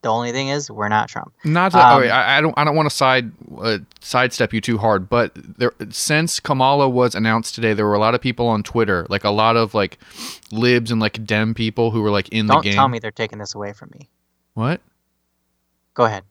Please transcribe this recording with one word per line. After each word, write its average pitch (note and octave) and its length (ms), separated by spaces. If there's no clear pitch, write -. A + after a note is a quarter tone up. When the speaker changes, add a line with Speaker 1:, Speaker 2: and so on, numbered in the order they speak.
Speaker 1:
The B2 80
only A#2+ 220
thing C3+ 180
is, C#3+ 220
we're G#2 180
not G#2+ 180
Trump. - 260
Speaker 2:
Not F3 280
to, - 120
Speaker 1:
Um, A#2+ 160
Speaker 2:
okay, A#2 80
I, B2 300
I - 20
don't, D#3 160
I D3 60
don't D3+ 120
wanna D3+ 140
side, C3 420
uh, A2 160
sidestep B2 520
you A2+ 60
too A2 200
hard, G2+ 280
but A#2+ 280
there, - 360
since D#3 480
Kamala C3+ 500
was B2 260
announced A2+ 380
today, A2+ 200
there G#2 120
were G#2 80
a G2+ 60
lot A2 160
of A#2+ 60
people B2 260
on G#2+ 160
Twitter, G2 460
like, G2 140
a G#2 60
lot A2 260
of, A2+ 200
like, G2 240
libs A#2 400
and, A2+ 80
like, A2 260
Dem A2 280
people A2+ 380
who A2+ 100
were, G#2 100
like, G2+ 180
in G#2+ 180
the C3 60
Speaker 1:
Don't D3+ 100
Speaker 2:
game. G2+ 100
Speaker 1:
tell C3+ 140
me A#2+ 120
they're A2 120
taking A2 280
this G2+ 160
away G#2 180
from - 240
me. C#3+ 120
Speaker 2:
What? B2 260
Speaker 1:
Go B2 120
ahead. G2+ 260